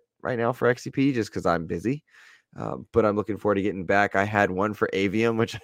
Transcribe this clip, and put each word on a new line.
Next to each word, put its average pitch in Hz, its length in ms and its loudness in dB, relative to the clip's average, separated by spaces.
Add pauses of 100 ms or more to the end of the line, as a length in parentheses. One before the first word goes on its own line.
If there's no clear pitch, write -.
(220)
right 120 160 -4
now 117 140 0
for 123 160 0
X 123 180 -2
E 131 40 -10
P 139 220 2
just 113 180 -2
'cause 90 140 -8
I'm 85 220 0
busy. 98 360 -4 (540)
Uh, - 200 -8 (160)
but 113 120 4
I'm 104 120 2
looking 104 200 -4
forward 101 200 2
to 98 60 0
getting 95 220 -4
back. 101 300 2
I 98 100 4
had 104 260 2
one 98 240 0
for 107 200 -2
Avium, 110 420 0
<laughs> - 20 -4
which 113 180 0
I - 80 -12